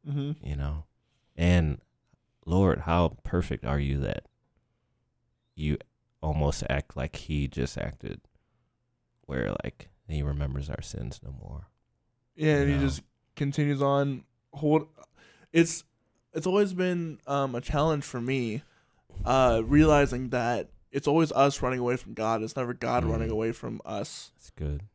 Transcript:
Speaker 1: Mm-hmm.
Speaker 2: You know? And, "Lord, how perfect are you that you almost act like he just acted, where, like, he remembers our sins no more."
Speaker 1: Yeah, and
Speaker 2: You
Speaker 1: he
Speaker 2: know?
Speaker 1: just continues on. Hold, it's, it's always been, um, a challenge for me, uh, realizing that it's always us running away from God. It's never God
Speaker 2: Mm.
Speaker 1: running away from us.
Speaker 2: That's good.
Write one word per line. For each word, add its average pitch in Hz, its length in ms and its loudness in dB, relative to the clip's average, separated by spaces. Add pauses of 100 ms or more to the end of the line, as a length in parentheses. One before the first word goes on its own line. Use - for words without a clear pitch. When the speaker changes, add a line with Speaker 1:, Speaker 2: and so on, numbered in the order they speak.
Speaker 1:
Mm-hmm. 143 380 -4
Speaker 2:
You 71 100 -6
know? 73 280 -4 (520)
And, 85 440 4 (640)
"Lord, 90 360 4
how 82 420 2
perfect - 420 -2
are 71 140 0
you 71 220 0
that - 260 -4 (1300)
you 76 220 -2 (440)
almost 73 480 0
act - 260 -4
like - 200 -6
he 143 320 -2
just - 320 -4
acted, - 420 -10 (1040)
where, 58 380 -4
like, - 260 -12 (180)
he 76 140 -4
remembers 71 480 -4
our - 140 -8
sins - 400 -10
no - 80 -14
more." 65 360 -14 (680)
Speaker 1:
Yeah, 156 220 4
and 143 120 4
Speaker 2:
You 143 60 2
Speaker 1:
he 139 60 2
Speaker 2:
know? 139 60 2
Speaker 1:
just 135 140 -2 (340)
continues 143 460 0
on. 139 420 2 (300)
Hold, 151 340 2 (640)
it's, 165 320 2 (500)
it's 156 120 -6
always 190 280 2
been, 175 520 -2
um, 139 300 -2
a 120 60 -2
challenge 151 420 0
for 123 180 -6
me, 123 400 -2 (640)
uh, 120 400 4
realizing 143 640 6
that 120 400 0 (220)
it's 135 160 -2
always 156 260 4
us 139 280 4
running 127 180 -2
away 123 180 0
from 110 160 -12
God. 110 280 -2
It's 110 140 -8
never 123 180 -4
God 123 300 0
Speaker 2:
Mm. 76 80 0
Speaker 1:
running - 200 -2
away 110 200 0
from 117 340 -8
us. - 520 -8
Speaker 2:
That's - 140 -20
good. 73 320 -6 (120)